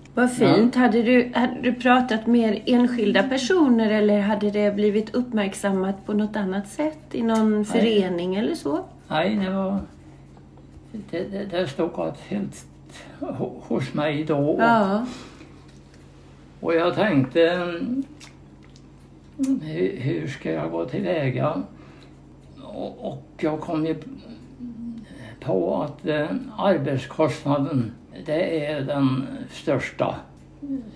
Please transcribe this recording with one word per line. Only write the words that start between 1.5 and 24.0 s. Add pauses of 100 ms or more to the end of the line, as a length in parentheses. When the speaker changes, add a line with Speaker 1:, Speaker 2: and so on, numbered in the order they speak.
Speaker 1:
du
pratat
med
enskilda
personer
eller
hade
det
blivit
uppmärksammat
på
något
annat
sätt (120)
i
någon
Speaker 2:
Nej.
Speaker 1:
förening
eller
så? (220)
Speaker 2:
Nej,
det
var, (1120)
det,
det,
det
stod (360)
helt (540)
ho-,
hos
mig
då.
Och,
Speaker 1:
Ja. (1500)
Speaker 2:
och
jag
tänkte,
mm, (1600)
hur,
hur
ska
jag
gå
tillväga? (1080)
Och,
och (160)
jag
kom
ju (1400)